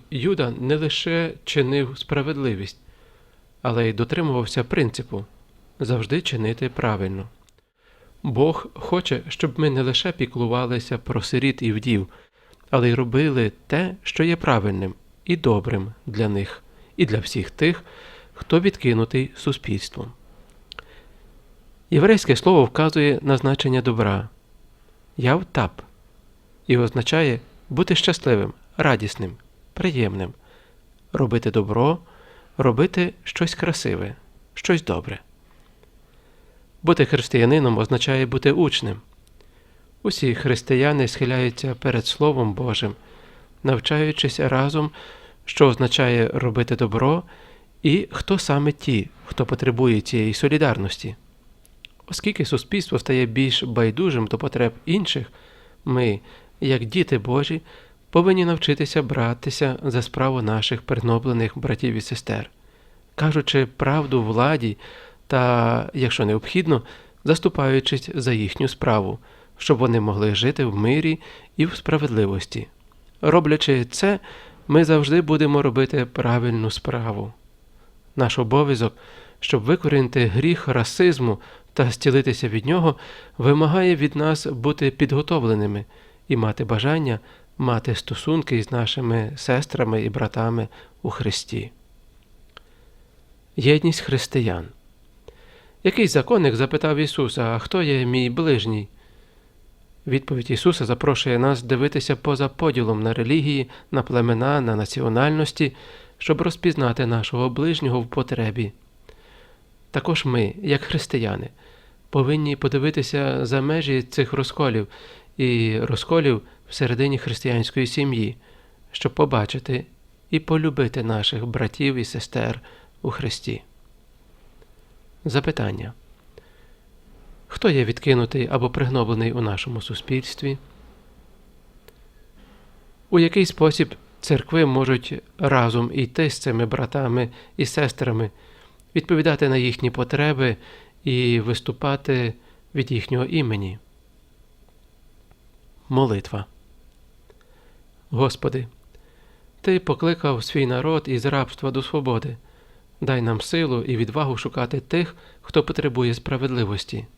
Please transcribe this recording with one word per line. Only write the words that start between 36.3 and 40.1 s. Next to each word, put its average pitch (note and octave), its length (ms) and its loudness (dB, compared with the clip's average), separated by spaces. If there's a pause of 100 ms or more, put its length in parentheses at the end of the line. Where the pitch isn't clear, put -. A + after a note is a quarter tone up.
Бути D#3+ 220 4
християнином C3 720 4
означає C3 480 0
бути C3 260 2
учнем. C3 480 0 (1000)
Усі C#3 320 0